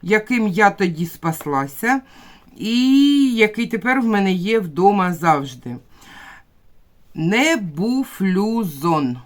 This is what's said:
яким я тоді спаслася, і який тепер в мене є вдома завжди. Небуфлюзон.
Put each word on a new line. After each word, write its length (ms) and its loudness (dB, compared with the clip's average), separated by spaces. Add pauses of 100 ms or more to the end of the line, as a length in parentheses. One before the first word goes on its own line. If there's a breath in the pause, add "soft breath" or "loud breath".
яким 460 0
я 220 2
тоді 360 -2
спаслася, 960 -4 (560 loud breath)
і 760 2
який 320 0
тепер 340 -2
в 40 0
мене 260 2
є 280 0
вдома 540 2
завжди. 640 -2 (1400 loud breath)
Небуфлюзон. 2000 -2